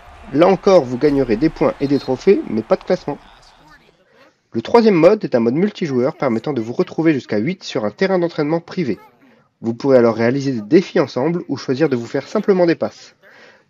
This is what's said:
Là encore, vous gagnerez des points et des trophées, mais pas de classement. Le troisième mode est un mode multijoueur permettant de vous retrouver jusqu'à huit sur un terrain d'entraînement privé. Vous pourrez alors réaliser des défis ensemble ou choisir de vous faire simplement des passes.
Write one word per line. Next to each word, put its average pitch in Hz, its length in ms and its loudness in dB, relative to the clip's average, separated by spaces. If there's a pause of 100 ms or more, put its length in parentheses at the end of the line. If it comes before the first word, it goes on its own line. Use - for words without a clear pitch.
(340)
Là 160 160 4
encore, 185 340 4
vous 123 140 -6
gagnerez 135 400 0
des 151 120 0
points 151 300 -2
et 139 80 -2
des 139 120 0
trophées, 131 500 0
mais 110 140 -4
pas 190 120 -2
de - 80 -4
classement. 175 360 -6 (1300)
Le 117 100 -4
troisième 220 320 4
mode 190 280 4
est 139 120 -2
un 120 60 0
mode 117 120 2
multijoueur 151 640 -2
permettant 127 380 -4
de 120 80 -4
vous 113 120 -8
retrouver 165 400 -2
jusqu'à 117 240 -4
huit 143 260 -4
sur 113 220 -6
un 104 60 -4
terrain 190 260 -2
d'entraînement 165 440 -4
privé. 131 360 -6 (640)
Vous 117 140 -6
pourrez 135 220 4
alors 117 180 4
réaliser 131 380 -2
des 113 80 -6
défis 151 380 2
ensemble 156 500 -2
ou 139 80 -6
choisir 143 320 -2
de 135 60 0
vous 117 120 -6
faire 139 200 -6
simplement 196 380 0
des 170 80 2
passes. - 400 -8 (560)